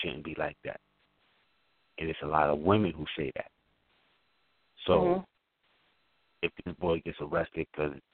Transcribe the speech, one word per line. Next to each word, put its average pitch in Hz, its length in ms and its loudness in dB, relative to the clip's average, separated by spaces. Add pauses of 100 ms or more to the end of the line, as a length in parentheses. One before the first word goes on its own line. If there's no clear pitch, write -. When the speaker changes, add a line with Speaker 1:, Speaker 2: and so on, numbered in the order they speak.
Speaker 1:
shouldn't 76 240 -6
be 78 120 -8
like 76 280 -4
that." - 140 -10 (1160)
And 80 120 -4
it's 78 140 -6
a 73 40 -4
lot 76 220 4
of 73 100 2
women 98 320 4
who 76 140 -8 (120)
say 71 180 -4
that. - 160 -10 (1300)
So 185 80 6
Speaker 2:
Mm-hmm. 180 300 4 (1160)
Speaker 1:
if 82 100 0 (120)
this 85 120 -8
boy 85 260 2
gets 82 200 -8
arrested 80 520 -2
'cause 76 200 -2 (200)